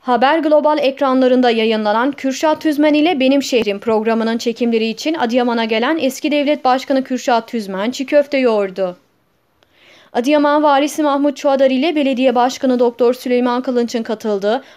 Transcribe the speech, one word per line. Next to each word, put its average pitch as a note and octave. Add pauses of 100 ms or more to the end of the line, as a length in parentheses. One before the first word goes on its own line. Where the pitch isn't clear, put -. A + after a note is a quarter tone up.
Haber B3+
Global D4+
ekranlarında B3+
yayınlanan A3
Kürşat D4+
Tüzmen D4+
ile D4+
Benim C4
Şehrim G#3
programının A3+
çekimleri A#3
için D4
Adıyaman'a A#3+
gelen A3+
eski C4+
devlet D4
başkanı C4
Kürşat A#3+
Tüzmen G3
çiğ B3+
köfte C#4+
yoğurdu. G3 (1160)
Adıyaman D4
Valisi D4
Mahmut C#4+
Çuadar C4+
ile C#4+
Belediye C4
Başkanı B3+
Doktor A#3+
Süleyman B3
Kılınç'ın A#3+
katıldığı G#3+ (140)